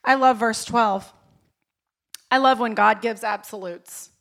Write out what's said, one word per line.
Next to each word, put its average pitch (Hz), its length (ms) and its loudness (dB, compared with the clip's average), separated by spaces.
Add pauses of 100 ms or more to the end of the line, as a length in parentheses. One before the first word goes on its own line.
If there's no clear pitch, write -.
I 262 120 4
love 262 220 4
verse 220 280 -2
twelve. 214 460 -2 (1160)
I 262 80 2
love 262 220 4
when 233 140 -4
God 208 280 2
gives 226 220 -6
absolutes. 202 840 -10 (120)